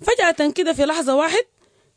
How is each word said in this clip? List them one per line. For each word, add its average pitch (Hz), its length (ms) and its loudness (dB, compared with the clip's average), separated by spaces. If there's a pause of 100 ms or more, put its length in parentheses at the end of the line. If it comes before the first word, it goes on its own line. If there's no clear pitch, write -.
فجأة 330 500 0
كده 330 220 -2
في 277 120 0
لحظة 294 300 0
واحد 330 280 0 (540)